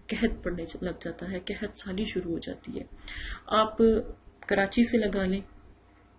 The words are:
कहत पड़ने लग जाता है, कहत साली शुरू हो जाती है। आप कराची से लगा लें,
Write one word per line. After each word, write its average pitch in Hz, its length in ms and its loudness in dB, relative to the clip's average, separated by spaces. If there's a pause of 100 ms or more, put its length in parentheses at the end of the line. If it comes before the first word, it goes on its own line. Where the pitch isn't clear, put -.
(100)
कहत 226 340 0
पड़ने 175 220 -4 (160)
लग 175 180 -4
जाता 170 260 -8
है, 185 160 -4
कहत 202 360 -6
साली 196 280 -4
शुरू 175 260 -2
हो 160 60 -2
जाती - 340 -8
है। - 140 -8 (680)
आप 214 240 4 (720)
कराची 196 360 4
से 233 140 4
लगा 196 260 2
लें, 190 180 0 (760)